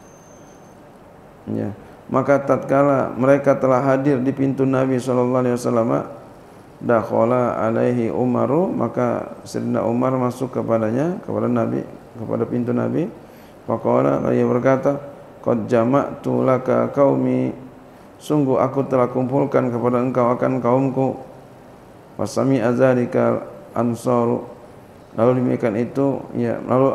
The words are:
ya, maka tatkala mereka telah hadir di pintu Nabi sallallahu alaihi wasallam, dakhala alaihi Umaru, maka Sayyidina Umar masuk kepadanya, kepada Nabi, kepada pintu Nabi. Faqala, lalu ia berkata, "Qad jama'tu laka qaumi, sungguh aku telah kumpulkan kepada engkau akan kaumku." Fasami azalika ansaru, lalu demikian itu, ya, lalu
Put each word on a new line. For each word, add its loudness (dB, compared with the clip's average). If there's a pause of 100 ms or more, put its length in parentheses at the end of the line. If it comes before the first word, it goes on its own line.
(1400)
ya, -6 (320)
maka 2
tatkala 2
mereka 4
telah 2
hadir 2
di 0
pintu 0
Nabi 2
sallallahu 2
alaihi 2
wasallam, 0 (720)
dakhala 2
alaihi 0
Umaru, 0
maka -2
Sayyidina -4
Umar 0
masuk -4
kepadanya, -2
kepada -2
Nabi, -2 (320)
kepada -4
pintu -2
Nabi. -2 (540)
Faqala, 0
lalu 0
ia 2
berkata, 2 (400)
"Qad -2
jama'tu 0
laka 2
qaumi, 0 (640)
sungguh 0
aku 0
telah 4
kumpulkan 0
kepada 0
engkau 2
akan -2
kaumku." 0 (1040)
Fasami 0
azalika 2 (240)
ansaru, 0 (720)
lalu 2
demikian 0
itu, -2 (140)
ya, -2
lalu 2